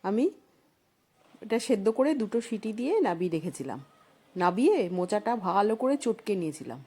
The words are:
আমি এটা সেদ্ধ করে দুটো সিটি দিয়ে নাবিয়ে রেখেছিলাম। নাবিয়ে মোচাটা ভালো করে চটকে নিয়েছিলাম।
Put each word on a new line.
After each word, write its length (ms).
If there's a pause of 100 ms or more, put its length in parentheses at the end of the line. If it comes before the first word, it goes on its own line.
আমি 200 (1200)
এটা 220
সেদ্ধ 200 (120)
করে 160
দুটো 260
সিটি 320
দিয়ে 200 (140)
নাবিয়ে 300
রেখেছিলাম। 420 (580)
নাবিয়ে 400 (140)
মোচাটা 420 (160)
ভালো 280
করে 180 (100)
চটকে 360
নিয়েছিলাম। 460